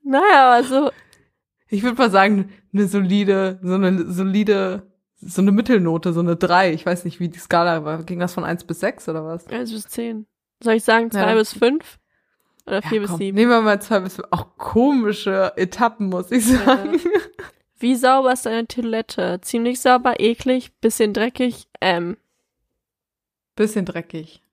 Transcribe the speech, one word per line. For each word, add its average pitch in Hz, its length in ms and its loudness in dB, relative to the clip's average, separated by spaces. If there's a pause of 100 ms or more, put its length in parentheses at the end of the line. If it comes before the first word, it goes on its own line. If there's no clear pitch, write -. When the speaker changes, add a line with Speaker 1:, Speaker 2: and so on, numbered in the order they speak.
Speaker 1:
Naja, 277 500 6
aber 240 120 4
so 269 260 0 (760)
Speaker 2:
Ich 202 140 -4
würd 240 140 -2
mal 247 140 4
sagen, 196 420 2 (220)
eine 202 120 2
solide, 190 760 0
so 180 120 -2
eine 185 380 0
solide, 190 800 -2 (300)
so 185 220 -6
eine 196 100 4
Mittelnote, 185 600 2
so 170 80 0
eine 170 160 0
drei. 180 380 2
Ich 160 100 -8
weiß 180 220 -2
nicht, - 140 -10
wie 175 100 -4
die - 80 -20
Skala 170 460 0
war. 160 200 -8
Ging 170 140 -10
das 175 160 -4
von 165 100 -6
eins 170 200 -6
bis - 160 -10
sechs - 280 -6
oder 160 160 -8
was? 165 240 -12
Speaker 1:
Eins 226 240 -10
bis 214 140 -12
zehn. 226 400 -10 (340)
Soll 226 140 0
ich 226 100 -2
sagen, 226 220 4
Speaker 2:
Ja, 233 40 -8
Speaker 1:
zwei 196 160 0
Speaker 2:
dann 226 100 2
Speaker 1:
bis 220 160 0
fünf? 254 460 -2 (680)
Oder 196 160 -2
Speaker 2:
Ja, - 60 -10
Speaker 1:
vier 220 140 0
bis 202 80 -6
Speaker 2:
komm, 170 80 -4
Speaker 1:
sieben? 196 180 -4
Speaker 2:
nehmen 233 160 4
wir 233 80 4
mal 208 220 2
zwei 202 180 0
bis 185 160 -10
fünf. - 160 -14
Auch - 240 -8
komische 208 1000 0
Etappen, 220 520 -2
muss 180 240 -6
ich 233 160 2
Speaker 1:
Ja. 254 160 4
Speaker 2:
sagen. 302 340 2 (840)
Speaker 1:
Wie 247 140 0
sauber 262 380 4
ist 262 120 -4
deine 226 220 -4
Toilette? 220 760 -4
Ziemlich 240 400 -2
sauber, 247 380 2
eklig, 247 640 0
bisschen 214 340 0
dreckig, 247 540 -4 (120)
ähm. 175 360 -2 (1400)
Speaker 2:
Bisschen 214 300 -2
dreckig. 165 580 -12 (100)